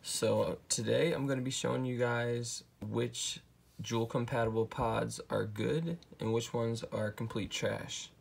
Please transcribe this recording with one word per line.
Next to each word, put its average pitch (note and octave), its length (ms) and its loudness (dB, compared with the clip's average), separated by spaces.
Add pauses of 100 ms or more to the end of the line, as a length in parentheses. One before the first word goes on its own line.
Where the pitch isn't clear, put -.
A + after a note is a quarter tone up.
So, A2 400 2
uh, E2 140 0 (120)
today A#2+ 440 4
I'm C#3 160 0
gonna C3+ 140 0
be C3 100 -2
showing B2+ 340 0
you B2 140 -2
guys A#2+ 640 0 (260)
which A#2 500 -2 (440)
Juul A2+ 260 0
compatible A#2 560 2
pods A2+ 640 -2
are G#2 160 0
good C#3+ 540 0 (200)
and A2 140 0
which A#2 180 0
ones A#2 400 0
are G#2+ 200 0
complete A2 400 -4
trash. - 580 -4 (120)